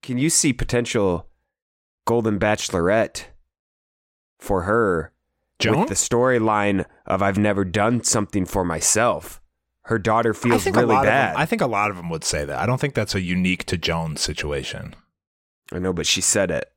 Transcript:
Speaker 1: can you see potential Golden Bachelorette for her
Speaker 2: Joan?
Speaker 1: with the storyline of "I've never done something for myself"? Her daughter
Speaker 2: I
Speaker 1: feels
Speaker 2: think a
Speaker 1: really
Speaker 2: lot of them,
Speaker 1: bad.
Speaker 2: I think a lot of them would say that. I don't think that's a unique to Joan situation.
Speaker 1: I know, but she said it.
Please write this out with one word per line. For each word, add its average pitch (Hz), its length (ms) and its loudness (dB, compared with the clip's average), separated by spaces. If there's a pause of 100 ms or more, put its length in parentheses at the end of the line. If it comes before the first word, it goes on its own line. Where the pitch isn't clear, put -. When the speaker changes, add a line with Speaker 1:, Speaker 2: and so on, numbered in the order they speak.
Speaker 1:
can 123 160 -6
you 151 100 2
see 151 240 2
potential 107 720 0 (760)
Golden 110 340 2
Bachelorette 104 840 0 (1120)
for 95 220 -2
her 95 500 0 (460)
Speaker 2:
Joan? 113 240 2
Speaker 1:
with 285 80 0
the 196 60 -4
storyline 110 880 2 (220)
of 95 160 0
"I've 98 160 2
never 101 260 2
done 107 380 0
something 104 420 0
for 92 180 -2
myself"? 87 760 -2 (440)
Her 113 120 -2
daughter 110 340 2
Speaker 2:
I 104 60 -2
Speaker 1:
feels - 260 2
Speaker 2:
think 190 140 0
a 120 40 4
Speaker 1:
really 117 120 2
Speaker 2:
lot - 80 4
of - 60 2
them, 113 260 2
Speaker 1:
bad. - 20 -4
Speaker 2:
I 143 120 0
think 220 140 -2
a 156 60 0
lot 104 220 0
of 95 80 -6
them 87 140 -8
would 80 120 -6
say 73 220 -4
that. 67 140 -6
I 82 80 -2
don't 127 120 0
think 143 140 -4
that's 110 220 -2
a 98 60 0
unique 90 440 0
to 92 120 -4
Joan 82 400 -4
situation. - 760 -6 (760)
Speaker 1:
I 87 60 -6
know, 92 140 -2
but 85 140 -2
she - 140 0
said 95 280 2
it. 78 280 -4